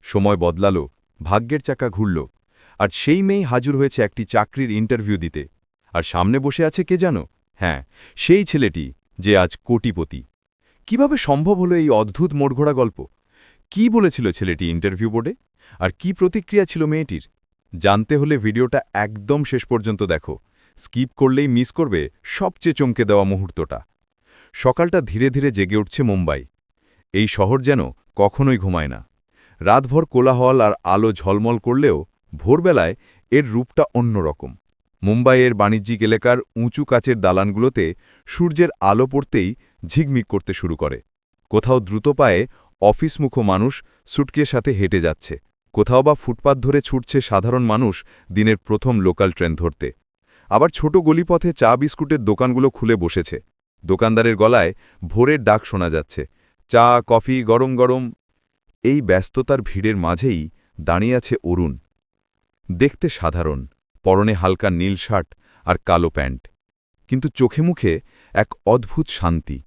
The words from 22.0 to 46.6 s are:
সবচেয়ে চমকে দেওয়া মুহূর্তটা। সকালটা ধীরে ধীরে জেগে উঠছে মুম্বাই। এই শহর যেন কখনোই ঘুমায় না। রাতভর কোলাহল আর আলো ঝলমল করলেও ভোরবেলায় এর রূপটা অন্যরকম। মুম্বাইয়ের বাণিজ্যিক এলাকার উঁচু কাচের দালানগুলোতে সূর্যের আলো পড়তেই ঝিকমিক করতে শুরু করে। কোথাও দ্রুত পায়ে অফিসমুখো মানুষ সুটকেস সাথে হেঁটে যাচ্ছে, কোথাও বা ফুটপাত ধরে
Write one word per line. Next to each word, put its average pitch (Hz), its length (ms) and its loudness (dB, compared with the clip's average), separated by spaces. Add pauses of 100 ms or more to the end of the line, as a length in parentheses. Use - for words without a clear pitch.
সবচেয়ে - 500 -4
চমকে 123 300 0
দেওয়া 101 200 4
মুহূর্তটা। 92 560 -6 (720)
সকালটা 170 480 0
ধীরে 113 300 0
ধীরে 139 200 0
জেগে 101 260 -2
উঠছে 107 260 -2
মুম্বাই। 87 420 0 (680)
এই 104 160 0
শহর 110 320 0
যেন 123 300 0 (260)
কখনোই 123 420 2
ঘুমায় 90 300 -4
না। 55 200 -14 (520)
রাতভর 131 440 2
কোলাহল 127 560 2
আর 104 120 4 (120)
আলো 104 280 2
ঝলমল 104 460 -2
করলেও 120 460 0 (300)
ভোরবেলায় 117 600 2 (360)
এর 139 160 2
রূপটা 123 380 -2 (100)
অন্যরকম। 95 640 -2 (460)
মুম্বাইয়ের 123 520 4
বাণিজ্যিক 104 480 0
এলাকার 113 360 2 (180)
উঁচু 120 280 -4
কাচের 120 360 0
দালানগুলোতে 98 720 0 (320)
সূর্যের 170 420 0 (120)
আলো 104 260 4
পড়তেই 131 480 -2 (320)
ঝিকমিক 139 400 0
করতে 98 260 -4
শুরু 82 240 -6
করে। 69 240 -6 (500)
কোথাও 123 300 2
দ্রুত 104 280 -4
পায়ে 127 380 2 (360)
অফিসমুখো 127 600 2
মানুষ 101 420 0 (220)
সুটকেস 147 440 -2
সাথে 131 220 -2
হেঁটে 98 280 0
যাচ্ছে, 78 380 -4 (340)
কোথাও 123 300 4
বা 151 120 4
ফুটপাত 135 440 -2
ধরে 135 220 2